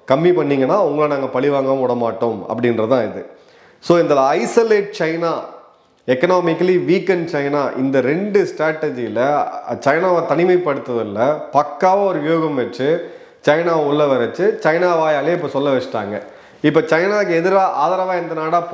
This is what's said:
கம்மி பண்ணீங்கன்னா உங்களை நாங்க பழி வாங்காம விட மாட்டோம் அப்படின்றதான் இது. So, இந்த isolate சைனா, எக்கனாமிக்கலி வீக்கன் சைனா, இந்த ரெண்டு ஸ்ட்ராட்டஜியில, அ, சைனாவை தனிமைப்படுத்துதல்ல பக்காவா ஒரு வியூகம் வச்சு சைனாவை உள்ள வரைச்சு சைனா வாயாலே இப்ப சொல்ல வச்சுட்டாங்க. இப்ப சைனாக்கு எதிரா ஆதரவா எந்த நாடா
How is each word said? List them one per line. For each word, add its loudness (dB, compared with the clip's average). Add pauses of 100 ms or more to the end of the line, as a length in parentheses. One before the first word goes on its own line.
(120)
கம்மி 4
பண்ணீங்கன்னா 2
உங்களை 0
நாங்க -2
பழி 0
வாங்காம 0
விட 0
மாட்டோம் -2
அப்படின்றதான் 0
இது. -12 (540)
So, 4
இந்த 2
isolate 0
சைனா, -2 (760)
எக்கனாமிக்கலி 2
வீக்கன் 0
சைனா, -2
இந்த 0
ரெண்டு 0
ஸ்ட்ராட்டஜியில, -4
அ, -2
சைனாவை 2
தனிமைப்படுத்துதல்ல 0 (120)
பக்காவா 2
ஒரு -2
வியூகம் 0
வச்சு -2 (340)
சைனாவை 2
உள்ள 2
வரைச்சு 0 (120)
சைனா 2
வாயாலே 0
இப்ப -2
சொல்ல -2
வச்சுட்டாங்க. -4 (400)
இப்ப 4
சைனாக்கு 0
எதிரா 2 (200)
ஆதரவா 0
எந்த -8
நாடா -2